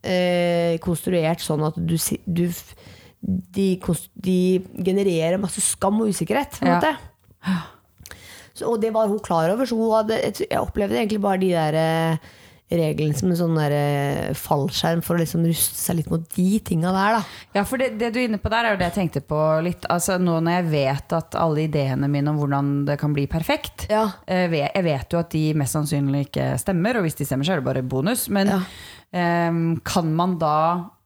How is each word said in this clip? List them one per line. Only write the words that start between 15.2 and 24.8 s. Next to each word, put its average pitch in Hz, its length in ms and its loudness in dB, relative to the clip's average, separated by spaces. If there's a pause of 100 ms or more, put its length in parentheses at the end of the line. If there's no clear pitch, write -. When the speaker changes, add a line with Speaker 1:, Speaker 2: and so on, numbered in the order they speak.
Speaker 1:
liksom 165 260 0
ruste - 300 -2
seg - 240 -2
litt 147 100 -4
mot 165 140 -2 (100)
de 180 120 2 (140)
tinga 175 300 0
der, 202 280 2
da. 196 60 -2 (300)
Speaker 2:
Ja, 202 100 2
for 254 140 -4
det, 254 200 0
det 233 160 0
du 247 40 0
er 247 100 0
inne 214 140 -2
på - 80 -2
der 233 140 0
er 220 100 2
jo 185 60 -2
det 175 80 2
jeg - 80 -4
tenkte 170 320 0
på 151 140 0 (200)
litt. 175 280 -4
Altså, 175 280 0
nå 170 220 2
når 170 160 2
jeg 175 160 0
vet 139 400 0
at 165 240 -4
alle 160 320 2
ideene 139 420 0
mine 143 220 2
om 151 80 0
hvordan 139 320 0 (140)
det 147 120 0
kan 147 160 0
bli 139 120 0
perfekt, - 640 -4
Speaker 1:
Ja. 214 160 2 (200)
Speaker 2:
eh, 185 220 2
ve-, 147 260 0
jeg 190 100 0